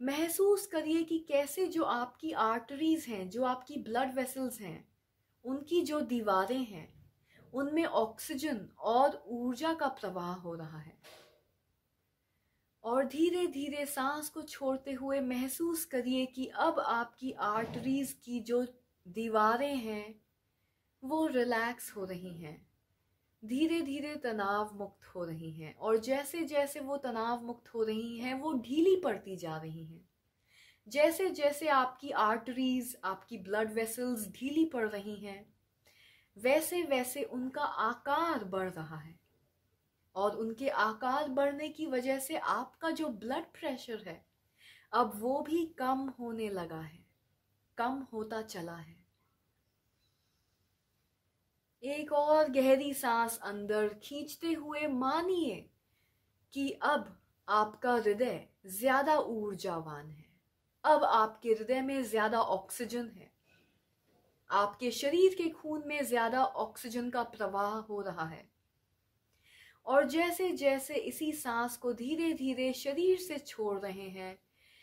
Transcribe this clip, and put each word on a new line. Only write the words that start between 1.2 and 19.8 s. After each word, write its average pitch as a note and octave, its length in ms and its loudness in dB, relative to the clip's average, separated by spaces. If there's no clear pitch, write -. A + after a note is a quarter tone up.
जो D#4 160 0
आपकी A#3+ 480 -2
आर्टरीज C#4 760 0
हैं, F#3+ 240 -6
जो A3+ 140 -2
आपकी B3+ 340 -2
ब्लड A#3+ 380 0
वेसल्स B3+ 460 -4
हैं, D#3+ 260 -10
उनकी D4 380 0
जो D4+ 200 0
दीवारें A3+ 600 2
हैं, F#3+ 480 -14
उनमें D4 320 0
ऑक्सीजन A#3+ 840 -2
और A#3+ 480 4
ऊर्जा B3 460 -2
का D#4+ 140 -2
प्रवाह F3+ 460 -4
हो F3 200 -8
रहा D#3+ 260 -10
है। D#3 180 -18
और B3 220 2
धीरे-धीरे C#4+ 800 0
सांस C#4+ 440 -2
को D#4+ 120 -10
छोड़ते C4+ 500 -4
हुए C4+ 280 -2
महसूस C4 680 -2
करिए B3+ 400 0
कि B3+ 220 -6
अब D4+ 320 2
आपकी A#3 520 -2
आर्टरीज A#3 840 -2
की A#3+ 260 -6
जो A#3+ 280 0
दीवारें A3+ 680 2
हैं, G#3+ 460 -6